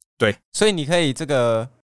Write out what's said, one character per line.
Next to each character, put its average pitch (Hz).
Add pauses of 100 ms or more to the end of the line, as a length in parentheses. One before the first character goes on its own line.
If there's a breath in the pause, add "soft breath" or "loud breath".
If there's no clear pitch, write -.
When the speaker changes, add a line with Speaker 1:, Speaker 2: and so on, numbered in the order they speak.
(180)
Speaker 1:
对。 107 (160)
Speaker 2:
所 208
以 214
你 160
可 175
以 151
这 156
个 120 (160)